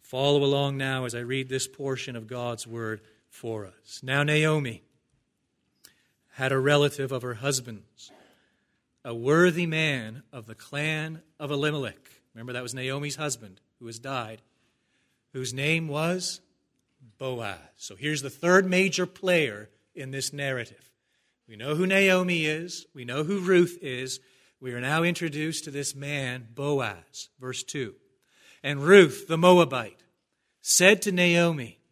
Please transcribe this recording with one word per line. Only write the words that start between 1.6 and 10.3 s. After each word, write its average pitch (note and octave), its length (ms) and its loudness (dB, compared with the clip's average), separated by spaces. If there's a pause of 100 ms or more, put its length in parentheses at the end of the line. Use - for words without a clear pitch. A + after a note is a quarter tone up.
portion C3+ 480 -8
of A2+ 100 -12
God's A#2+ 400 -8
word A2+ 360 -10 (280)
for A2+ 340 -10
us. - 380 -20
Now C3+ 220 0
Naomi D3+ 580 0 (1500)
had C3 200 -4
a C3+ 60 2
relative C#3 540 2
of B2+ 100 -6
her B2 140 -8
husband's, A#2+ 760 -8 (920)
a A#2+ 80 -10
worthy D#3+ 520 4
man C#3+ 680 -4